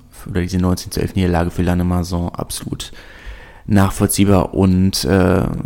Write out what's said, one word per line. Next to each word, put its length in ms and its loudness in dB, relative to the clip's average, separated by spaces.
oder 140 -4
diese 160 -4
neunzehn 340 -2
zu 80 -4
elf 140 -4
Niederlage 360 0
für 120 -4
Lannemezan 680 -2
absolut 600 -10
nachvollziehbar 840 2
und, 520 2
äh, 420 4